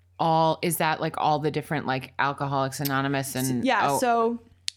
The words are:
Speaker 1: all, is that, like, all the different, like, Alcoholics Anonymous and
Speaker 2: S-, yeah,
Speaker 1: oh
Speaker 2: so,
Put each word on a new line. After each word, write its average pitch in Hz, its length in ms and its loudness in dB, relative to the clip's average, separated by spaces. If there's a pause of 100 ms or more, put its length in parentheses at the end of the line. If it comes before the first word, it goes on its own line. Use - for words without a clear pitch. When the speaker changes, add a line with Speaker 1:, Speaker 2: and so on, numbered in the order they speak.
(180)
Speaker 1:
all, 160 440 4
is 170 160 -2
that, 156 220 0
like, 160 180 -2
all 151 200 2
the 147 120 0
different, 147 360 -4
like, 131 320 -4
Alcoholics 139 640 -2
Anonymous 135 540 -2
and 131 260 -2
Speaker 2:
S-, - 40 0
yeah, 214 260 2
Speaker 1:
oh 135 80 2
Speaker 2:
so, 233 420 2 (360)